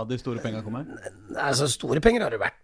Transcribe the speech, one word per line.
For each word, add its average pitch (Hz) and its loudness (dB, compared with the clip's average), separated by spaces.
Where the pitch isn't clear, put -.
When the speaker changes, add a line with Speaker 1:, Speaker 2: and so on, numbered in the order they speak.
Speaker 1:
de 123 -2
store 117 -4
pengene 110 -4
kommer? 117 -6
Speaker 2:
Nei, - -6
altså, 135 4
store 143 0
penger 226 6
har 113 -2
det 101 -4
vært, - -4